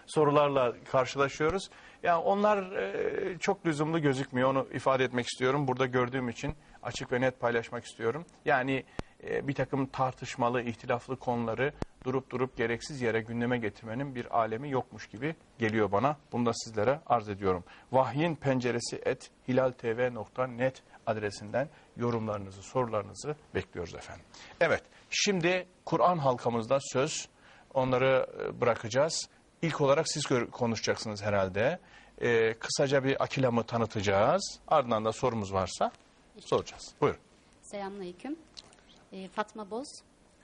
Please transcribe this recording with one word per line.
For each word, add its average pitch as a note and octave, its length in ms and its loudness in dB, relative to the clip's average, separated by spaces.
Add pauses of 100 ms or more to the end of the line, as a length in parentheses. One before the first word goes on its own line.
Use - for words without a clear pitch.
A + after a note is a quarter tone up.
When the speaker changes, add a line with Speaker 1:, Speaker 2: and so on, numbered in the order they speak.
Speaker 1:
sorularla C#3+ 720 4 (160)
karşılaşıyoruz. C#3 800 0 (340)
Yani E3+ 200 2
onlar, G3 480 2
e, F#3+ 680 -2
çok G3 260 -2
lüzumlu D#3 360 0
gözükmüyor. C3 480 2
Onu C3+ 240 0
ifade C3 300 2
etmek B2 240 -2
istiyorum. C3+ 400 0
Burada B2+ 180 2
gördüğüm B2+ 440 0
için C3+ 260 -6 (280)
açık - 280 -8
ve B2 100 2
net C3 180 2
paylaşmak A#2 460 -2
istiyorum. B2 400 -4 (200)
Yani, C3+ 380 2 (400)
e, A#2 240 -4
bir C#3 60 0
takım C3+ 320 0
tartışmalı, B2+ 760 -2
ihtilaflı A#2+ 580 -4
konuları A#2+ 540 -2 (300)
durup C3 260 -2
durup B2+ 280 -2
gereksiz A#2 440 -2
yere A2+ 200 2
gündeme A#2+ 360 -2
getirmenin A2+ 580 -6
bir A#2+ 220 -4
alemi A2+ 320 0
yokmuş B2 380 -4
gibi C#3+ 280 -6 (240)
geliyor G#2+ 320 4
bana. B2+ 260 2 (140)
Bunu A#2+ 140 0
da A#2 80 2
sizlere A#2 520 0
arz A2 240 2
ediyorum. F#2+ 340 0 (280)
Vahyin C3 440 2
penceresi B2 680 -2
et - 260 -4 (160)
hilal B2+ 240 4
T A#2 260 -4
V B2 160 0
nokta A#2+ 340 -4
net B2 360 -2 (220)
adresinden A2 640 -2 (280)
yorumlarınızı, G#2+ 640 -4
sorularınızı A2 760 -4 (200)
bekliyoruz F2 400 -8
efendim. - 300 -16 (360)
Evet, D3+ 220 2 (260)
şimdi F3+ 580 0 (180)
Kur'an E3+ 320 4
halkamızda B2 640 2
söz. - 460 -2 (460)
Onları, C3 540 4 (120)
e, G#2 220 -4
bırakacağız. A#2+ 680 0 (320)
İlk D#3+ 200 0
olarak C#3+ 280 4
siz D3 160 -4
gör-, B2 260 0
konuşacaksınız G#2+ 720 -2
herhalde. G#2 560 0 (420)
E, A2+ 320 4
kısaca C#3 500 0
bir C3+ 200 2
Akilam'ı B2 400 2
tanıtacağız. A2+ 1040 2
Ardından A#2 380 4
da A2 60 2
sorumuz A2 420 0
varsa F#2+ 380 0 (480)
soracağız. - 640 -4
Buyurun. C#3+ 180 2 (420)
Speaker 2:
Selamünaleyküm. G3 760 -10 (760)
E, F#3+ 160 -12
Fatma G#3 440 -8
Boz, B3 160 -8 (560)